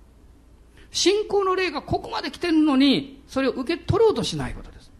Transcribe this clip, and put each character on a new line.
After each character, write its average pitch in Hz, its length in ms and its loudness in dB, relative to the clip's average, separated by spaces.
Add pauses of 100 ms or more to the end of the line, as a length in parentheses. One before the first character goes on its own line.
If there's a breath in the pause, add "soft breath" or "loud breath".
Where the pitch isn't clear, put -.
(920 soft breath)
信 415 360 0
仰 403 160 0
の 370 120 0
霊 370 160 -2
が 277 100 -8
こ - 180 -4
こ - 100 -14
ま - 120 -6
で 320 100 -8
来 - 60 -14
て 349 100 -4
る 330 60 0
の 302 240 4
に、 262 500 2
そ 262 140 -4
れ 262 80 0
を - 20 2
受 262 260 -4
け - 60 -20
取 392 160 2
ろ 440 120 6
う - 40 2
と 196 80 -2
し - 140 -4
な 127 120 -6
い - 40 -10
こ - 100 -14
と - 80 -20
で - 100 -20
す。 - 80 -20 (100)